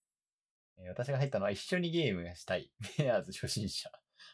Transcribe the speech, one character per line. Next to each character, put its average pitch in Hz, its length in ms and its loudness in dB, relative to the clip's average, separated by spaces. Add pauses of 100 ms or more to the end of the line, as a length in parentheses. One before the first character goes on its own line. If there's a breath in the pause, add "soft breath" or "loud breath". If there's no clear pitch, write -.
(800)
え 92 60 -16
ー、 90 40 -8
私 123 220 -2
が 131 80 2
入 143 100 4
っ - 20 -10
た 107 80 2
の 98 60 2
は 104 60 4
一 98 100 0
緒 - 180 0
に 175 120 2
ゲ 160 220 4
ー - 20 0
ム 85 100 -2
が 87 100 -8
し - 100 -16
た 92 120 0
い、 - 140 -6 (140)
<laughs> - 140 -4
ベ 139 120 4
ア 107 100 6
ー - 40 0
ズ 95 80 -10
初 - 160 -4
心 104 200 0
者、 - 220 -6 (440 soft breath)